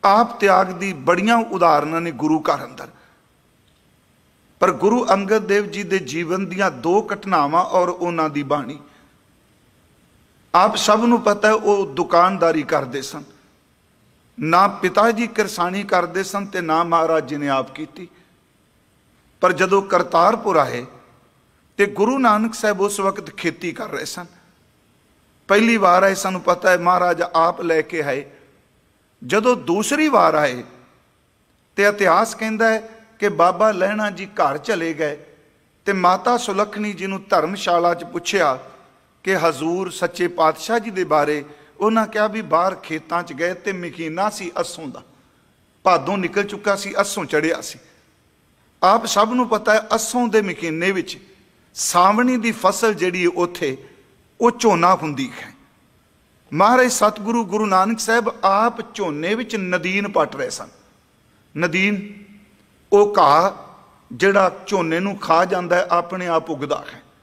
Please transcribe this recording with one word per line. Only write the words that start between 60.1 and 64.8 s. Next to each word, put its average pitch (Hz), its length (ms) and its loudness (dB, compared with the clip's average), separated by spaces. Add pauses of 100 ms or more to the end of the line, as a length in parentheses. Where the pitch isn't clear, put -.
ਰਹੇ 135 140 -8
ਸਨ। - 180 -12 (920)
ਨਦੀਨ 185 640 -2 (680)
ਉਹ 202 260 4
ਘਾਹ 160 320 6 (600)
ਜਿਹੜਾ 190 540 2
ਝੋਨੇ 170 340 -2